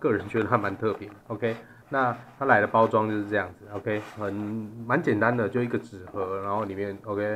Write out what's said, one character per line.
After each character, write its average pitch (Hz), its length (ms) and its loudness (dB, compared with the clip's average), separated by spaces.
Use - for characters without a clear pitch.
个 147 100 2
人 95 180 2
觉 113 100 -2
得 110 80 2
它 123 100 2
蛮 101 180 -2
特 104 200 -2
别 98 140 -10
的。 - 60 -18
OK， 113 280 -4
那 127 240 0
它 139 60 -4
来 123 160 8
的 104 60 4
包 113 200 6
装 110 220 4
就 107 80 0
是 104 120 -2
这 104 80 0
样 92 180 0
子。 - 180 -20
OK， 104 280 -2
很， 104 180 -4
蛮 135 160 2
简 123 160 2
单 113 160 4
的， 113 140 2
就 120 140 0
一 123 40 0
个 120 120 0
纸 95 280 -12
盒， 95 360 -4
然 101 120 -2
后 107 100 0
里 98 100 -6
面， 98 300 -4
OK， 104 180 -2